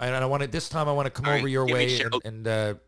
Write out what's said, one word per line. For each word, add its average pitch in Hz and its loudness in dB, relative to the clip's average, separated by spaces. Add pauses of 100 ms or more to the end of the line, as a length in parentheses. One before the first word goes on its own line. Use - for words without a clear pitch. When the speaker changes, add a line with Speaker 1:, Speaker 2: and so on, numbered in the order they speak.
Speaker 1:
And 123 -2
I 131 0
wanna, 139 0
this 156 -6
time 147 -2
I 147 2
wanna 139 0
come - -2
Speaker 2:
All 143 4
right, 143 4
Speaker 1:
over 131 0
your 131 2
Speaker 2:
give 127 2
me 123 4
a 123 2
Speaker 1:
way 127 0
and, 117 0
Speaker 2:
shout. 120 -2
Speaker 1:
and, 110 -6
uh, 107 0 (140)